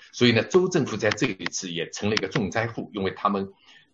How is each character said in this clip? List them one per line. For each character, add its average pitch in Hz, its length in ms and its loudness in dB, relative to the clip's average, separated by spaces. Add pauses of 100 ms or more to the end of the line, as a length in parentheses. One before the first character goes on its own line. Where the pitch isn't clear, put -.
(120)
所 123 160 4
以 120 40 8
呢， 110 120 4
州 185 240 4
政 165 180 2
府 110 120 -6
在 107 120 2
这 131 180 0
一 92 180 -8
次 - 260 -10
也 82 200 -4
成 - 180 -4
了 110 60 2
一 101 40 0
个 95 80 -2
重 98 220 -2
灾 113 180 -2
户， - 260 -10
因 101 100 -4
为 92 80 0
他 - 180 -2
们 98 220 -2 (420)